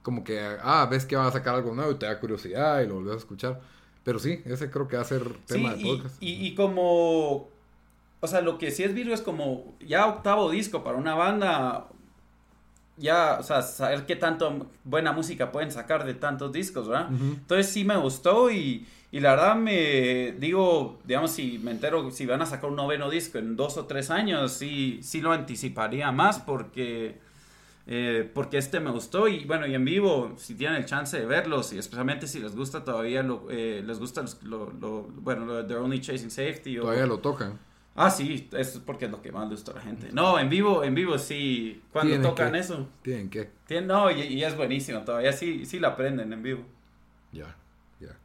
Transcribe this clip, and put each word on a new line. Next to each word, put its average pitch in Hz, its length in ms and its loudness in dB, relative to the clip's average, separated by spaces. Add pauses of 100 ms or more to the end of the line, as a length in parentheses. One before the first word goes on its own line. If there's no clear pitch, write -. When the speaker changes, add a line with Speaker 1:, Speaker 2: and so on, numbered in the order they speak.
Speaker 1:
como 120 220 -6
que, 107 160 -4 (220)
ah, 139 280 4
ves 131 160 2
que 139 100 -2
van 131 120 4
a 127 40 4
sacar 127 240 0
algo 120 180 0
nuevo 147 180 0
y 135 40 2
te 107 120 -6
da 107 120 -4
curiosidad 113 640 0
y 117 60 2
lo 101 80 -4
volvés 95 180 -4
a 113 40 -4
escuchar. 123 440 -8 (420)
Pero 120 140 0
sí, 151 280 -2
ese 131 260 -6
creo 139 160 -2
que 131 80 -4
va 120 80 0
a - 20 -2
ser 131 160 0 (240)
tema - 280 0
Speaker 2:
Sí, 104 80 -6
Speaker 1:
de 202 60 -2
Speaker 2:
y, 139 100 2
Speaker 1:
podcast. - 260 -10
Speaker 2:
y, 185 240 -4
y 185 80 -6
como, 170 920 4 (720)
o 170 80 -2
sea, 180 140 4
lo 165 160 0
que 143 140 -2
sí 185 120 -2
es 196 120 2
virgo 233 180 -2
es 220 80 -2
como 143 580 -4
ya 190 280 4
octavo 202 420 2
disco 190 340 -2
para 123 140 -2
una 156 160 -2
banda, 170 720 2 (1120)
ya, 156 420 4
o - 40 -8
sea, 143 180 2
saber 139 460 -2
qué 170 80 0
tanto 160 560 0 (120)
buena 151 280 2
música 156 400 -2
pueden 147 200 -2
sacar 147 320 0
de 131 120 -4
tantos 139 360 -2
discos, 143 360 -4
¿verdad? 135 260 0
Speaker 1:
Ujú. 127 120 2
Speaker 2:
Entonces 175 460 2
sí 202 120 0
me 202 140 4
gustó 180 520 6
y, 147 380 0 (240)
y 139 80 -4
la 143 120 8
verdad 175 240 8
me 139 840 4
digo, 165 680 4
digamos, 147 240 2
si 123 300 -4
me 117 100 -6
entero, 135 400 0
si - 160 -8
van 127 160 0
a 160 60 0
sacar 143 240 -4
un 143 40 -4
noveno 143 320 -2
disco 165 300 -2
en 113 180 -4
dos 143 220 -2
o 151 80 -6
tres 139 240 -4
años, 165 440 2
sí, 139 500 -4
sí - 180 -6
lo 160 100 2
anticiparía 131 800 -2
más 180 280 4
porque, 117 800 -6 (680)
eh, 117 440 0
porque 139 280 -2
este 139 200 -2
me 151 120 -2
gustó 170 360 0
y 165 180 0
bueno, 156 200 -2
y 135 80 -2
en 131 100 2
vivo, 151 540 2
si - 160 -14
tienen 143 240 -2
el 131 80 -4
chance 143 340 -4
de 113 60 -2
verlos 147 480 0
y 95 60 -6
especialmente 135 480 -4
si 135 120 -8
les 107 160 -8
gusta 135 280 -6
todavía 120 400 -2
lo, 127 260 -4
eh, 113 340 -4
les 110 140 -8
gusta 127 240 -8
los, - 220 -10
lo, 107 300 -8
lo, 107 300 -8
bueno, 123 420 -6
lo 117 100 -6
de 117 80 -4
They're 120 180 -4
Only 127 200 -2
Chasing 127 280 -8
Safety 135 480 -6
o 117 60 -4
Speaker 1:
Todavía 117 240 2
lo 113 100 0
tocan. 107 400 -4 (360)
Speaker 2:
Ah, - 160 4
sí, 143 440 -2
es 127 320 -4
porque - 200 -8
es 107 60 -6
lo 104 100 -12
que - 120 -12
más 107 160 -6
le 107 60 -6
gusta - 180 -14
a - 20 -14
la - 60 -12
gente. 110 320 -10
No, 170 260 4
en 135 100 2
vivo, 190 320 4
en 135 140 2
vivo 170 220 2
sí, 131 720 -4
cuando 151 200 4
Speaker 1:
Tienen 135 180 4
Speaker 2:
tocan 147 240 2
Speaker 1:
que, 165 60 2
Speaker 2:
eso. 170 280 -4 (140)
Speaker 1:
tienen 110 280 -6
que. 104 200 -6 (180)
Speaker 2:
Tien-, 170 180 -2
no, 190 240 4
y, 151 120 2
y 139 240 -2
es 151 100 -2
buenísimo, 135 460 -2
todavía 120 320 2
sí, 160 320 -4
sí - 120 -10
la 147 120 2
aprenden 131 420 -2
en 110 100 -10
vivo. 123 200 -6 (720)
Speaker 1:
Ya, 78 200 -14 (460)
ya. 71 260 -18